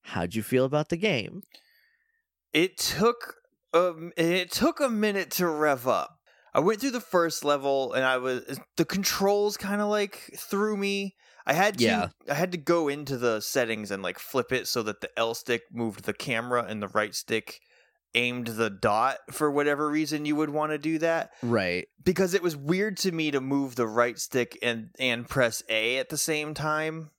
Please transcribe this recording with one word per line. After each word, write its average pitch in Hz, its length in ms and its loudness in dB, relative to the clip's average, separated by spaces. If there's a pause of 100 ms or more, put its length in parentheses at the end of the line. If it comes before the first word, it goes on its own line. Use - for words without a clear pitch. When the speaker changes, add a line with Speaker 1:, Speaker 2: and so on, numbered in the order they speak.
Speaker 1:
how'd 87 320 -4
you 110 80 0
feel 131 240 2
about 151 240 -2
the 170 80 0
game? 175 420 -2 (1120)
Speaker 2:
It 170 240 0
took, - 600 0 (360)
um, 170 460 0
it 175 340 0
took 302 260 0
a 277 120 2
minute 208 420 0
to 180 160 0
rev 147 400 2
up. 92 300 0 (340)
I 127 80 4
went 202 220 2
through 269 80 0
the 240 100 -4
first 165 460 0
level 139 480 2
and 131 100 2
I 131 140 4
was, 127 420 -4 (160)
the 170 80 2
controls 202 720 0
kinda, 208 300 -2
like, 208 500 -4
threw 208 400 -2
me. 196 400 -4 (300)
I 131 80 2
had 196 240 4
to, 120 60 4
Speaker 1:
Yeah. 107 240 4 (220)
Speaker 2:
I 143 40 2
had 175 180 0
to 180 60 -6
go 165 300 2
into 139 300 -4
the 117 220 2
settings 110 500 -2
and, 98 120 -4
like, 92 160 -4
flip - 340 -2
it 127 160 0
so 120 160 -2
that 107 160 -4
the - 180 -8
L 113 160 2
stick 117 280 -2 (100)
moved 117 320 -6
the 104 100 -2
camera 120 520 0
and 104 160 -6
the 101 60 -4
right 107 260 0
stick - 460 -4 (540)
aimed 123 320 0
the 110 240 0
dot 110 480 2 (120)
for 151 200 0
whatever 147 400 0
reason 151 340 -2
you 151 120 2
would 151 120 2
wanna 151 300 -2
do 156 200 -2
that. 165 340 0 (100)
Speaker 1:
Right. 95 440 0 (160)
Speaker 2:
Because 180 300 2
it 185 100 2
was 170 140 0
weird 185 420 0
to 190 140 0
me 151 180 0
to 143 120 0
move 135 320 0
the 117 140 2
right 117 300 2
stick - 440 -2
and, 113 360 -2
and 120 300 -2
press 120 400 2
A 113 300 0
at 127 120 -4
the 156 60 -6
same 151 380 -2
time 156 640 -4